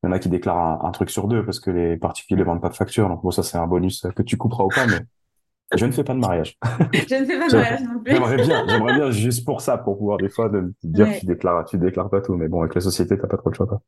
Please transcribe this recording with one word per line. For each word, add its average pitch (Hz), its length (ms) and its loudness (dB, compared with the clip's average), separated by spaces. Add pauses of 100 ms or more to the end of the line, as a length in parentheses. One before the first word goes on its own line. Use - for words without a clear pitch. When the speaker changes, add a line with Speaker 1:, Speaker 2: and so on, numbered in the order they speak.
Speaker 1:
il - 20 0
y 87 40 2
en - 20 2
a 92 80 2
qui 90 100 -2
déclarent 85 540 0
un, 80 40 -2
un 87 40 -2
truc 92 180 -2
sur 101 180 -2
deux 110 160 2
parce 95 160 -4
que - 120 -4
les 85 260 0
particuliers 90 460 0
vendent 85 180 0
pas 85 80 0
de - 60 -14
facture. 101 340 2
Donc, 82 140 -6
bon, 90 80 0
ça, 92 100 -2
c'est - 160 -4
un 85 80 0
bonus, 90 400 0
euh, 90 60 -4
que - 100 -4
tu - 160 -2
couperas 113 260 0
ou 95 60 2
pas, 127 160 0
mais 113 140 2 (760)
je - 100 2
ne 139 60 2
fais 127 140 -2
pas 131 80 -4
de 131 60 -2
mariage. 90 420 0
<laughs> 120 320 0
Speaker 2:
Je 254 220 0
ne 269 100 2
fais 254 120 -2
pas 330 100 -2
de - 40 4
Speaker 1:
J'aim-, 117 80 8
Speaker 2:
mariage - 220 0
non - 200 -6
plus. - 120 0
Speaker 1:
j'aimerais 123 240 2
bien, 127 320 2
j'aimerais 120 240 2
bien 139 180 2
juste 117 340 0
pour 143 140 -4
ça, 127 180 0
pour 98 200 -2
pouvoir 101 200 0
des 95 120 -2
fois 113 180 0
de, 95 340 -2
te 85 60 -8
dire, 101 200 6
Speaker 2:
Ouais. 104 120 -2
Speaker 1:
tu 95 60 -10
déclares, 87 400 0
tu - 120 -4
déclares 92 320 0
pas 98 120 0
tout. 95 140 -2
Mais 82 120 -2
bon, 85 140 0
avec 80 140 -2
la 90 40 2
société, 90 380 0
t'as - 100 -4
pas - 80 -2
trop - 140 -2
le - 60 -6
choix, 95 120 -2
quoi. 101 200 -4